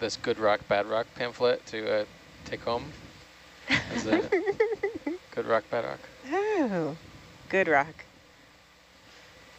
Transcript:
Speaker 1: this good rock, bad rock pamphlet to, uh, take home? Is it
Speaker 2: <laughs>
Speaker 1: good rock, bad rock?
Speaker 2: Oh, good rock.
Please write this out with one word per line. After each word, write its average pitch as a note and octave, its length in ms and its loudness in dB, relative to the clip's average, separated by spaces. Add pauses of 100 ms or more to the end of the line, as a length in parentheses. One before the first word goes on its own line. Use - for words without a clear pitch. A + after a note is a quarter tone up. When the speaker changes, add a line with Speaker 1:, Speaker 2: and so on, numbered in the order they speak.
Speaker 1:
this A2 160 -2
good A2+ 220 0
rock, G#2 300 4
bad G2+ 180 2
rock A2 200 0 (100)
pamphlet B2 500 0
to, G#2+ 340 -2
uh, G#2+ 40 0 (400)
take - 160 -8
home? A#2+ 240 -2 (1080)
Is - 120 -4
it F4 240 2
Speaker 2:
<laughs> G4+ 1040 0
Speaker 1:
good A#2 120 -4
rock, A2+ 240 4
bad A#2+ 140 0
rock? C#3 140 -6 (340)
Speaker 2:
Oh, C4 640 0 (520)
good F#3 200 2
rock. D3+ 260 4 (1600)